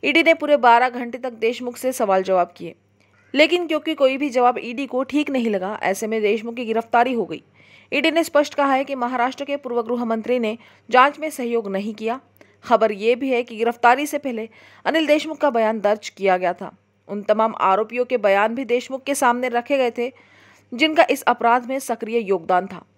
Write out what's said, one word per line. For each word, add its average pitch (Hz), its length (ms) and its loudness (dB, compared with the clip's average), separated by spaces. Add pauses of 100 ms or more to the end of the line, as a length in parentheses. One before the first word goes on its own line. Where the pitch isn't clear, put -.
ईडी 294 200 2
ने 330 100 6
पूरे 294 240 2
बारह 240 320 6
घंटे 240 280 -8
तक 240 180 -8
देशमुख 240 420 -4
से 254 160 -2
सवाल 196 300 0
जवाब 185 340 0
किए, 170 160 -14 (600)
लेकिन 320 340 4
क्योंकि 311 260 -2
कोई 277 240 2
भी 285 120 -2
जवाब 240 300 2
ईडी 240 260 -8
को 254 180 -2
ठीक 285 260 -2
नहीं 247 200 -2
लगा, 202 340 -4
ऐसे 196 240 -2
में 220 140 -2
देशमुख 220 340 -2
की 247 100 -8
गिरफ्तारी 233 480 0
हो 226 120 -2
गई। 165 160 -12 (500)
ईडी 294 200 0
ने 320 120 2
स्पष्ट 294 300 0
कहा 277 200 0
है 262 100 0
कि 277 120 -6
महाराष्ट्र 254 500 -4
के 277 120 -6
पूर्व 240 260 -4
गृह 240 220 -4
मंत्री 226 340 -2
ने 226 180 -4 (320)
जांच 269 300 4
में 311 100 -6
सहयोग 233 420 -4
नहीं 202 220 -6
किया। 220 260 -6 (460)
खबर 220 280 4
ये 220 220 2
भी 269 140 -4
है 233 140 0
कि 233 140 -12
गिरफ्तारी 233 480 2
से 294 120 -6
पहले 233 320 -6 (360)
अनिल 311 220 0
देशमुख 302 300 2
का 294 120 2
बयान 226 300 0
दर्ज 208 300 0
किया 190 280 0
गया 180 160 -2
था। 185 220 -12 (320)
उन 202 160 -8
तमाम 220 380 0
आरोपियों 214 440 0
के 247 140 -2
बयान 208 360 2
भी 262 120 -6
देशमुख 254 360 -4
के 277 120 -2
सामने 247 340 0
रखे 240 280 -2
गए 247 200 0
थे, 240 140 -4 (600)
जिनका 311 380 4
इस 285 140 0
अपराध 240 420 2
में 262 140 -4
सक्रिय 226 400 -4
योगदान 185 480 0
था 180 180 -16 (120)